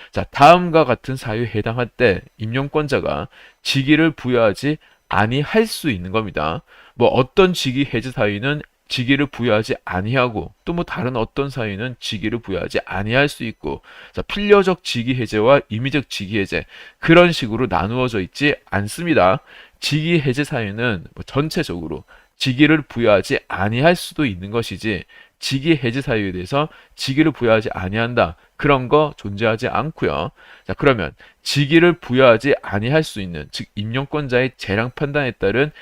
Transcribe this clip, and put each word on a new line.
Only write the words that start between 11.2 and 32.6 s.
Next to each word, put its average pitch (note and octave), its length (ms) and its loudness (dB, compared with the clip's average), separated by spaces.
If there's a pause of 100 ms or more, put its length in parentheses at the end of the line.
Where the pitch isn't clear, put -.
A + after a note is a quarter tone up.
사유는 A2+ 480 -6
직위를 G#2+ 400 -6
부여하지 F#2 460 -6
아니할 A2 440 0
수 - 160 -14
있고, D2 360 -8 (320)
자, - 100 -6
필려적 G3+ 640 2
직위 B2 300 -2
해제와 A#2+ 540 2
임의적 B2+ 420 -4
직위 G2+ 280 -6
해제 F#2 260 -2 (360)
그런 F3 320 6
식으로 A#2 340 -2
나누어져 G#2+ 540 -2
있지 C#3 340 -2 (160)
않습니다. G#2 680 2 (400)
직위 D#3 400 0
해제 C#3 240 -2
사유는 A2 680 -4
뭐 - 100 -14
전체적으로 F2 800 -4 (320)
직위를 D3 460 4
부여하지 A2 640 2
아니할 A#2 480 2
수도 - 300 -4
있는 G2 240 -6
것이지, G#2+ 540 -4 (340)
직위 D3 360 0
해제 B2+ 280 -2
사유에 G#2+ 300 -2
대해서 C#3 360 -4 (260)
직위를 C#3+ 380 0
부여하지 A2 400 2
아니한다, G#2 640 -2 (200)
그런 C3 320 0
거 D3 280 2
존재하지 A2 520 -2
않고요. F2+ 640 -4 (360)
자, F#2+ 80 -6
그러면 G2+ 400 0 (280)
직위를 E3 520 4
부여하지 B2+ 680 4